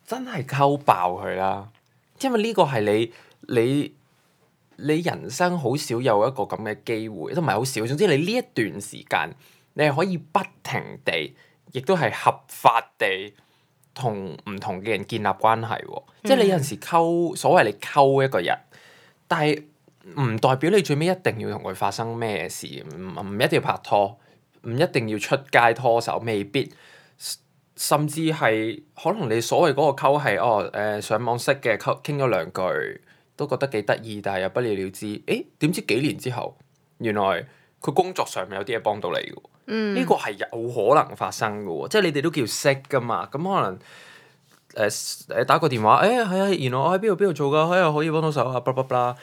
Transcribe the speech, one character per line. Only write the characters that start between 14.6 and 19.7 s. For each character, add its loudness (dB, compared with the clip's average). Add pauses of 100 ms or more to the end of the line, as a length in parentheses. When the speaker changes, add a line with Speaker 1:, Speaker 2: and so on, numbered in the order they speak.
Speaker 1:
同 -6
嘅 -4
人 -2
建 -6
立 -2
關 2
係 -6
喎。 -14 (200)
Speaker 2:
嗯。 -
Speaker 1:
即 2
係 6
你 6
有 4
陣 0
時 -6
溝， 2
所 6
謂 6
你 0
溝 4
一 4
個 0
人， 0 (720)
但 0
係 0 (560)